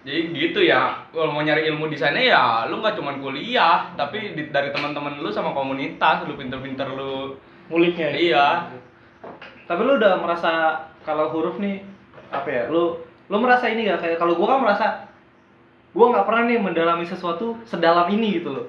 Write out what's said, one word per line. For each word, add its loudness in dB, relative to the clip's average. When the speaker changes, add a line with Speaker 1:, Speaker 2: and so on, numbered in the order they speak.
Speaker 1:
Jadi -4
gitu -2
ya, 6
kalau 0
mau -2
nyari 2
ilmu 0
desainnya 0
ya 6
lu -4
nggak 0
cuman -6
kuliah, 0
tapi -6
di-, -8
dari 0
teman-teman -6
lu -6
sama -4
komunitas, 0
lu -8
pinter-pinter -8
lu. -8
Speaker 2:
Nguliknya 2
ya? -2
Speaker 1:
Iya. 4
Speaker 3:
Tapi -2
lu 4
udah 2
merasa -2
kalau -2
huruf -4
nih, -6
apa -6
ya, -2
lu, 0
lu -2
merasa 4
ini -2
nggak? 0
Kayak -2
kalau 2
gua 2
kan 4
merasa, 2
gua 6
nggak 4
pernah 2
nih 2
mendalami 2
sesuatu -4
sedalam 4
ini 0
gitu -4
loh. -8